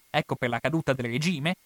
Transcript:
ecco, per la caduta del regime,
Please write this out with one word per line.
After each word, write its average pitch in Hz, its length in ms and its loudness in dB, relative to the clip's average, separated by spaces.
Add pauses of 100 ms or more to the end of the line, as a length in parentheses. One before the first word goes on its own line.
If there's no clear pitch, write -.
ecco, 147 260 0
per 123 140 0
la 117 100 0
caduta 147 340 2
del 127 120 -4
regime, 151 500 0 (100)